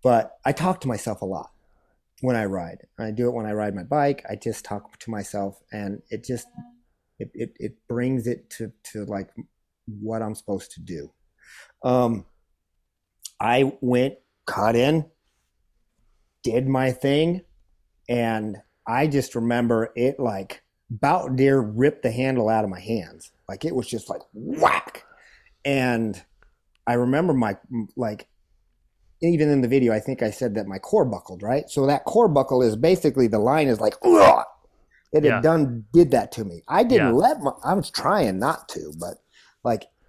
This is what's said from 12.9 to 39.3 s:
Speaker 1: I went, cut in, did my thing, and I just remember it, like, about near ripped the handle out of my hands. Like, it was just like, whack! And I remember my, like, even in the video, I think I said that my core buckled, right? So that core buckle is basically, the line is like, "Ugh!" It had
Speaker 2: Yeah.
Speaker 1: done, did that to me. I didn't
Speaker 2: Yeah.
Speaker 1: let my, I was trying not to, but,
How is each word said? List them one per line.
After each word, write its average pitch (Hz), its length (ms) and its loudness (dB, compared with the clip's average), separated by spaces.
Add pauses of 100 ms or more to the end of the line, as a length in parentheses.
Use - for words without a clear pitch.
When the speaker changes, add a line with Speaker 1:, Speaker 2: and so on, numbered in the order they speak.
Speaker 1:
I 131 400 2
went, 127 340 0 (320)
cut 113 300 0
in, 151 340 2 (1300)
did 123 260 0
my 131 240 2
thing, 160 500 0 (680)
and 113 480 -2 (300)
I 127 200 0
just 139 280 -2
remember 117 640 0
it, 127 220 0
like, 104 440 -6 (280)
about 139 420 0
near 135 280 4
ripped 117 420 0
the 123 80 0
handle 123 380 0
out 110 160 2
of 101 60 -4
my 92 100 -10
hands. 98 520 -8 (160)
Like, 101 160 -12
it 160 100 -4
was 123 120 -4
just - 240 -10
like, - 120 -10 (120)
whack! - 680 -2 (600)
And 123 560 0 (680)
I 120 80 0
remember 135 380 2
my, 113 240 0 (400)
like, 110 300 -6 (960)
even 160 280 2
in 143 100 4
the 120 80 2
video, 123 240 4
I 110 80 0
think 127 220 -6
I 107 80 0
said 110 240 -6
that 104 120 -4
my 98 120 -10
core 208 260 0
buckled, 95 380 -8
right? 127 280 -2
So 139 160 0
that 143 200 0
core 226 220 4
buckle 131 340 2
is 113 140 2
basically, 143 500 2
the 107 120 0
line 139 300 2
is 110 120 0
like, 107 220 0
"Ugh!" - 420 8 (680)
It 151 120 4
had - 0 -
Speaker 2:
Yeah. 117 180 4
Speaker 1:
done, 143 500 2
did 170 200 8
that 113 200 0
to 113 120 -6
me. 85 240 -12
I 180 140 2
didn't 226 260 4
Speaker 2:
Yeah. 113 60 4
Speaker 1:
let 240 260 4
my, 143 120 -2 (120)
I 160 100 2
was 196 160 -2
trying 139 480 0
not 131 320 -2
to, 76 280 -12
but, 85 200 -10 (440)